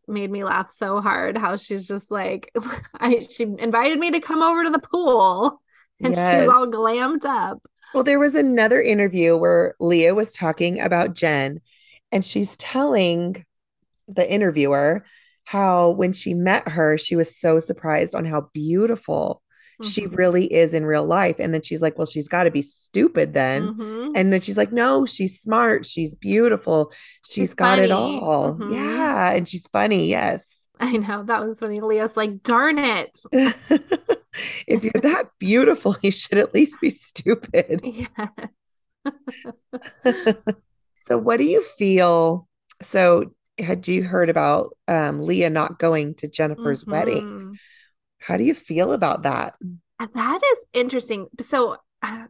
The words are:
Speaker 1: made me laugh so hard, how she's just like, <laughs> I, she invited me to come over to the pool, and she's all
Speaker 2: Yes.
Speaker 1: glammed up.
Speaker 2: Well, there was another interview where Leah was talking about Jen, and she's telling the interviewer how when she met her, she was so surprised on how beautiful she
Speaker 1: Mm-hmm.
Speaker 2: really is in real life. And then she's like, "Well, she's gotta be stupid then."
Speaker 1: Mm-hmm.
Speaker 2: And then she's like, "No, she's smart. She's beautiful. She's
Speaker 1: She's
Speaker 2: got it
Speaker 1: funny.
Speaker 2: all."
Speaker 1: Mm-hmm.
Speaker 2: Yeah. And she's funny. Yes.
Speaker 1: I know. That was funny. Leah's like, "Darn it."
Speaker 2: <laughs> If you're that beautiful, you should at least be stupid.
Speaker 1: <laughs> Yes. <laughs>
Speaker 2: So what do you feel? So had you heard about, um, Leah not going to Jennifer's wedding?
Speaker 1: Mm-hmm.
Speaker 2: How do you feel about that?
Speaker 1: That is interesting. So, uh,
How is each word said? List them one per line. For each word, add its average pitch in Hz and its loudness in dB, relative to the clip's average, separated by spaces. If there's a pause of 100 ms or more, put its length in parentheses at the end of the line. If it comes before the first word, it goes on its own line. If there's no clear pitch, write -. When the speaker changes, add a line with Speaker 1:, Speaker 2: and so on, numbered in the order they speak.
Speaker 1:
made 202 -6
me 196 -6
laugh 185 -4
so 202 -4
hard, 196 -2
how 202 -2
she's 196 -8
just 202 -8
like, 196 -6
<laughs> - -8
I, 233 2
she - -8
invited 233 0
me 339 0
to 330 0
come 320 0
over 330 2
to 330 0
the 311 0
pool, 240 2 (420)
and 170 2
she's 175 0 (320)
all 247 6
Speaker 2:
Yes. 233 -6
Speaker 1:
glammed 247 -2
up. 220 -4 (320)
Speaker 2:
Well, 262 2
there 285 4
was 285 4
another 247 4
interview 185 4
where 175 4
Leah 170 4
was 214 -2
talking 175 -2
about 170 0
Jen, 147 0 (500)
and 196 0
she's 202 -4
telling 185 -2 (600)
the 190 -2
interviewer 151 2 (420)
how 180 2
when 185 0
she 185 -4
met 180 0
her, 156 2
she - -2
was 165 0
so 165 2
surprised 165 -2
on 165 -4
how 151 -4
beautiful 170 -2 (420)
she 208 -4
Speaker 1:
Mm-hmm. 175 -12
Speaker 2:
really 180 2
is 160 4
in 156 -2
real 151 0
life. 170 0
And 165 -4
then 156 -2
she's 160 -6
like, 156 -2
"Well, 165 -2
she's 147 -8
gotta 175 2
be 147 -4
stupid 165 -2
then." 135 -2
Speaker 1:
Mm-hmm. 226 -10
Speaker 2:
And 190 4
then 190 2
she's 202 -6
like, 208 0
"No, 262 2
she's 190 -4
smart. 220 0
She's 160 -6
beautiful. 196 2 (360)
She's - -6
Speaker 1:
She's 190 -2
Speaker 2:
got 214 2
it 190 4
Speaker 1:
funny. 240 0
Speaker 2:
all." 151 0
Speaker 1:
Mm-hmm. 202 -8
Speaker 2:
Yeah. 247 0
And 175 0
she's - -10
funny. 202 0
Yes. - -4 (140)
Speaker 1:
I 247 -2
know. 208 -4
That 220 -2
was 220 -8
funny. 208 -8
Leah's 220 0
like, 214 -4
"Darn 277 2
it." 226 -2 (160)
Speaker 2:
<laughs> 262 2 (840)
If 220 0
you're - 0
that - 0
beautiful, 233 4
you 196 2
should - -2
at - 2
least - 2
be 320 2
stupid. - -2
Speaker 1:
<laughs> 240 -10 (960)
Yes. 285 -6 (880)
<laughs> 226 2 (600)
Speaker 2:
So - -2
what 226 2
do 247 2
you 370 2
feel? 175 2 (340)
So 175 2 (260)
had 180 -4
you 180 0
heard 180 0
about, 151 0 (120)
um, 147 0
Leah 170 0
not 156 -4
going 156 0
to 151 -12
Jennifer's 151 -4
wedding? - -2
Speaker 1:
Mm-hmm. 202 -14 (640)
Speaker 2:
How - -6
do 208 0
you 302 2
feel 170 -2
about 170 -2
that? 139 -4 (600)
Speaker 1:
That 247 -4
is 523 0
interesting. 240 -4 (120)
So, 247 -2 (260)
uh, 226 -10